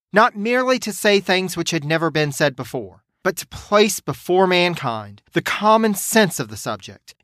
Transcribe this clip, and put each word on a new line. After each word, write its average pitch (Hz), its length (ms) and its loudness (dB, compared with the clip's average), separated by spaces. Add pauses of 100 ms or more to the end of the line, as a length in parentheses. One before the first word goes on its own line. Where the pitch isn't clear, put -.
(140)
not 226 220 4
merely 247 440 0
to 208 140 -8
say 202 260 2
things 185 380 -2
which 170 140 -4
had 160 120 -2
never 160 280 0
been 147 200 0
said 139 240 0
before, 117 480 -10 (200)
but 190 140 0
to - 100 -12
place 208 520 0
before 180 480 0
mankind 131 760 -2 (120)
the 165 80 0
common 220 520 2
sense 196 460 0
of 117 100 -6
the 107 80 -12
subject - 680 -10